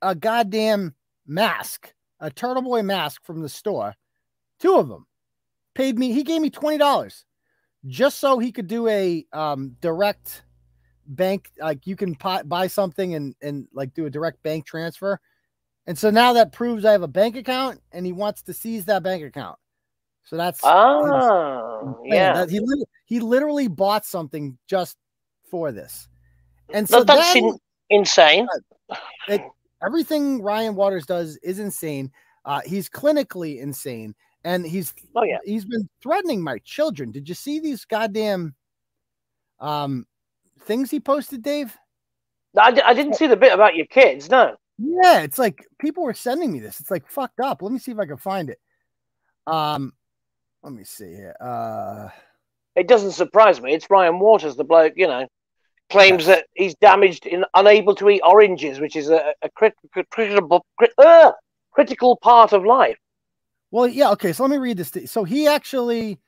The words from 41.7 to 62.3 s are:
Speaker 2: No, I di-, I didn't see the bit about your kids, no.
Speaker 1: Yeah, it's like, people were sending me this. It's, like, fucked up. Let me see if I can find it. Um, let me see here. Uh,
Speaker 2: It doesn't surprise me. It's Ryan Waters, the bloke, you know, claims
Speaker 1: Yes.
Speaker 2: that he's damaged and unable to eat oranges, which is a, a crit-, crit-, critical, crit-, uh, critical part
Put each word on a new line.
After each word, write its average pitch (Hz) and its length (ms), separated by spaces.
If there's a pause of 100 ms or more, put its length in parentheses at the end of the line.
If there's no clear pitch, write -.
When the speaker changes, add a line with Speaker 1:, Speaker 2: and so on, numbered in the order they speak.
Speaker 2:
No, - 80
I 233 100
di-, 226 100
I 240 120
didn't 285 200
see 320 140
the 233 80
bit 214 160
about 185 240
your 156 100
kids, 151 420
no. 214 280 (220)
Speaker 1:
Yeah, 330 420
it's 151 180
like, 226 260 (140)
people 320 240
were 247 120
sending 269 380
me 135 60
this. 208 220
It's, - 100
like, 180 160
fucked - 340
up. 254 220
Let 202 100
me 262 60
see - 140
if 214 60
I 196 80
can 143 100
find 190 340
it. - 100 (840)
Um, 151 460 (720)
let 143 100
me 107 120
see 92 280
here. 95 280
Uh, 107 680 (640)
Speaker 2:
It 180 140
doesn't 202 240
surprise 180 480
me. 127 120
It's 156 160
Ryan 180 300
Waters, 185 380
the 143 80
bloke, 160 320
you 185 100
know, 131 200 (640)
claims 190 380
Speaker 1:
Yes. 185 120
Speaker 2:
that 156 160
he's 175 200
damaged 190 520
and 180 280
unable 202 400
to 196 160
eat 202 120
oranges, 170 580
which 151 160
is 147 120
a, 151 240 (100)
a 156 80
crit-, - 260 (160)
crit-, - 180
critical, 196 560 (100)
crit-, 233 220
uh, 320 340 (380)
critical 247 460
part 233 360